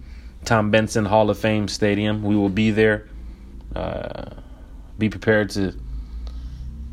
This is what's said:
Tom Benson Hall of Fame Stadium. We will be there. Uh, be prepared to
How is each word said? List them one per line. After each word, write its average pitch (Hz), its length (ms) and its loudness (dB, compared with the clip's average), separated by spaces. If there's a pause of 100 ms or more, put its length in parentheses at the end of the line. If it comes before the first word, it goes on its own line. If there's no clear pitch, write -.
(440)
Tom 107 260 4
Benson 110 360 4
Hall 107 240 6
of 98 80 2
Fame 107 300 2
Stadium. 107 540 2
We 104 140 4
will 101 140 4
be 110 200 4
there. 107 380 4 (640)
Uh, - 520 -6 (720)
be 107 100 4
prepared 104 420 0
to 95 220 -2 (1200)